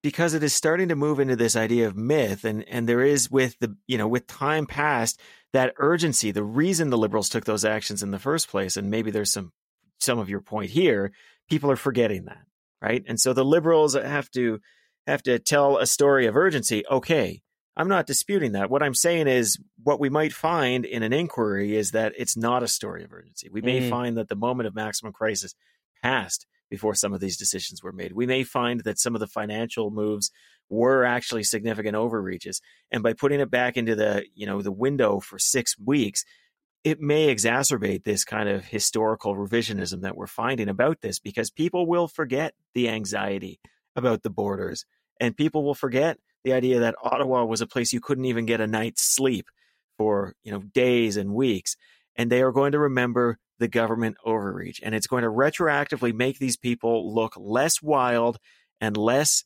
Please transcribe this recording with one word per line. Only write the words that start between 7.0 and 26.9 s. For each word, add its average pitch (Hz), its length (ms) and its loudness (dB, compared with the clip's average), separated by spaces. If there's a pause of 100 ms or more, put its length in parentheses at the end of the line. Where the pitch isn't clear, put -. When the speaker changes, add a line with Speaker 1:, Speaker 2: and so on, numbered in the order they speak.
Speaker 1:
took 110 160 -2
those 107 200 0
actions 107 380 -2
in 98 80 -4
the 98 80 -4
first 151 300 -2
place, 98 280 -2
and 101 140 -4
maybe 110 200 0
there's 104 220 0
some, 95 200 -6 (480)
some 120 180 0
of 98 100 -4
your 98 140 -4
point 101 280 -6
here, 113 420 2 (360)
people 143 220 0
are 127 60 4
forgetting 110 500 0
that, - 160 -18 (400)
right? 117 240 0
And 123 120 -4
so 131 140 2
the 131 120 2
Liberals 156 500 6
have 139 380 -4
to, 113 280 0 (460)
have 143 160 -2
to 120 160 2
tell 139 400 4
a 120 80 2
story 139 400 4
of 110 100 2
urgency. 143 540 2
Okay, 123 500 0 (360)
I'm 170 120 -2
not 185 180 2
disputing 151 460 0
that. 98 180 0
What 143 120 2
I'm 139 120 0
saying 170 320 2
is 123 320 2 (240)
what 143 180 2
we 139 100 2
might 151 240 0
find 131 500 0
in 113 180 -6
an 113 120 -2
inquiry 107 640 0
is 104 160 0
that 110 260 0
it's 120 180 -4
not 120 260 0
a 117 60 -4
story 85 360 -6
of - 80 -20
urgency. 85 380 -20
We 104 120 -6
may 127 180 0
Speaker 2:
Mm. 123 100 0
Speaker 1:
find 120 280 -2
that 107 100 -4
the 104 80 -6
moment 120 300 -2
of 98 80 -6
maximum 107 400 -6
crisis 98 400 -4 (480)
passed 120 440 -4 (240)
before 101 240 -2